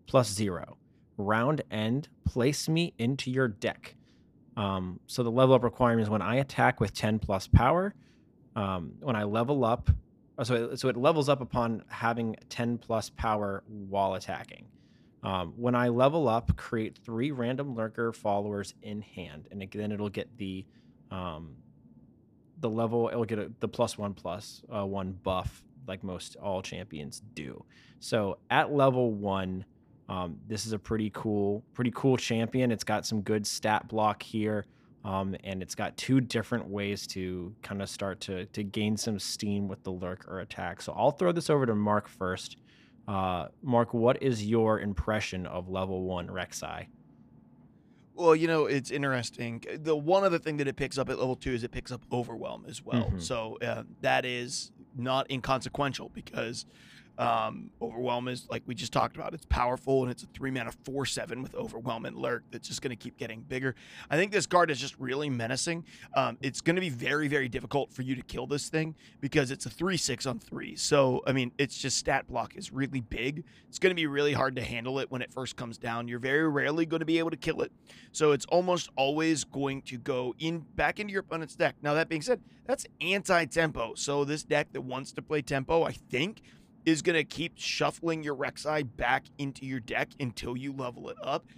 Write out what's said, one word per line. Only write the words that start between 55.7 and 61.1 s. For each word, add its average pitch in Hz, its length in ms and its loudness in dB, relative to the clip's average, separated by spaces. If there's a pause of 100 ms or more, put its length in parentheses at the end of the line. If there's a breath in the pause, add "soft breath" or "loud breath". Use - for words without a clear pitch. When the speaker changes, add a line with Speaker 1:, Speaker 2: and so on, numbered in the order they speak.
Speaker 2:
because, - 520 -6 (520 soft breath)
um, 113 520 0 (120)
Overwhelm 123 460 -2
is, 123 220 -6
like 117 160 -6
we 123 100 -8
just - 160 -6
talked 120 240 2
about, - 180 -8
it's 160 120 -12
powerful, 127 560 2
and 123 100 0
it's - 120 -8
a - 100 -16
three 131 180 -6
mana 120 220 -4 (100)
four 135 220 -4
seven 117 360 -4